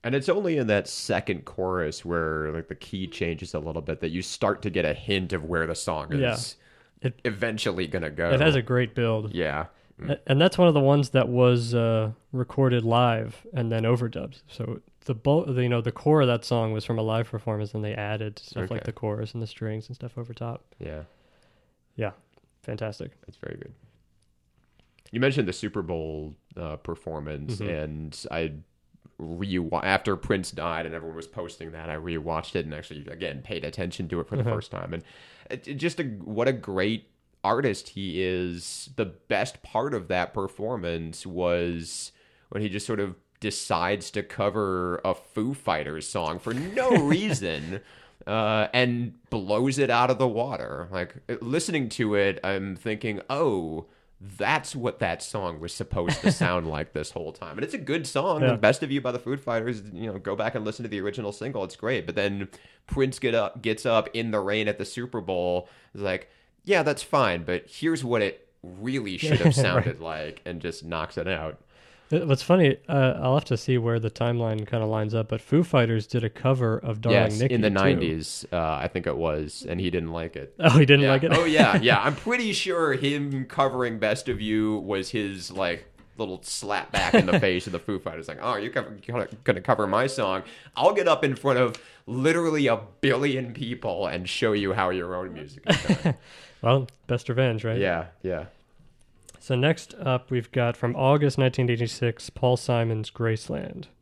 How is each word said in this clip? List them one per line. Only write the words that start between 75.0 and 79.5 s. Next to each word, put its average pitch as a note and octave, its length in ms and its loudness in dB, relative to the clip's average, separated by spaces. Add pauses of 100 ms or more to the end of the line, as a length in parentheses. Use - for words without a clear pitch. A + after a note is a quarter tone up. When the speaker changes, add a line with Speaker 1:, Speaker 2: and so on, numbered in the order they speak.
Speaker 2:
up, A2+ 140 0
but A2+ 100 -2
Foo D#3+ 240 4
Fighters A#2 440 4
did A#2 180 0
a G#2+ 40 0
cover B2+ 500 2
of A2 200 -4
Darling A2 220 6 (100)
Speaker 1:
Yes, G#2+ 80 -2
Speaker 2:
Nikki, B2+ 160 4
Speaker 1:
in A2 60 4
the G#2+ 80 6
Speaker 2:
too. G2 60 2
Speaker 1:
nineties, E2+ 760 2
uh, F2 60 0 (240)
I E2+ 80 -2
think F2 180 -2
it C#2+ 80 0
was, D2+ 540 -2